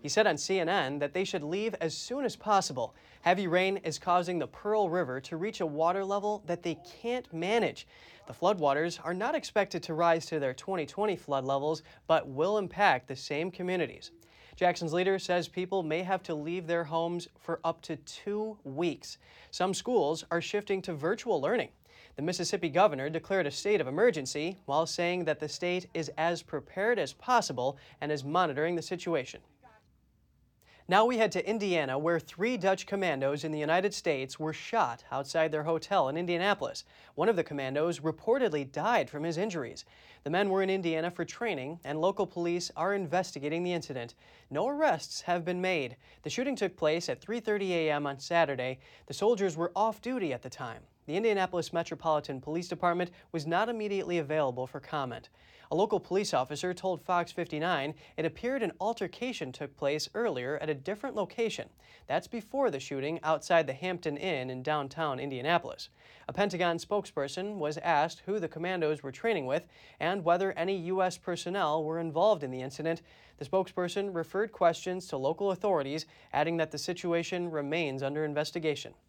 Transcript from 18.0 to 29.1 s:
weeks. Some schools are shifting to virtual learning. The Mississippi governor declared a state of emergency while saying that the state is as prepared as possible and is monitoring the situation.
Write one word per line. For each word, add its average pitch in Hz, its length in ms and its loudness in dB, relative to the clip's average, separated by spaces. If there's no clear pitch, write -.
weeks. 143 560 -4
Some 185 240 0
schools 165 560 2
are 170 100 2
shifting 202 420 -2
to 185 100 -6
virtual 170 480 0
learning. 160 300 0
The - 60 -6
Mississippi 175 460 -2
governor 147 400 4
declared 160 380 0
a 139 40 -2
state 202 300 0
of 135 60 0
emergency 156 800 0
while 147 180 2
saying 175 400 0
that 156 160 0
the 151 80 -4
state 180 460 -2
is 160 240 -4
as 165 240 0
prepared 196 560 -2
as 147 160 -2
possible 139 640 0
and 147 120 -2
is 143 100 -2
monitoring 156 540 2
the 160 60 -2
situation. 165 580 -4